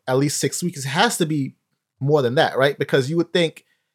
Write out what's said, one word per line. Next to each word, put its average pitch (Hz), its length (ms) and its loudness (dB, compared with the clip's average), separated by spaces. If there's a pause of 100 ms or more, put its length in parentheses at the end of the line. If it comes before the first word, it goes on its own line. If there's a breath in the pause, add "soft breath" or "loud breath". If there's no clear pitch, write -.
at 131 100 2
least 143 220 0
six - 220 -4
weeks. 170 240 -6
It 135 40 -6
has 190 280 0
to 175 80 0
be 151 300 -4 (440)
more 143 220 2
than 123 140 0
that, 139 220 0
right? 139 200 2
Because 139 320 0
you 165 80 -2
would 170 160 -2
think 165 320 0 (300)